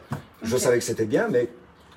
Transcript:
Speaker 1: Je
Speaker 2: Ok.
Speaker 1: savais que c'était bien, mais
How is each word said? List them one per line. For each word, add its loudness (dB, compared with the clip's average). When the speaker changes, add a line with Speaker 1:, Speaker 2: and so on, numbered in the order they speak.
Speaker 1:
Je -2
Speaker 2:
Ok. 2
Speaker 1:
savais 4
que -2
c'était -2
bien, 0
mais 2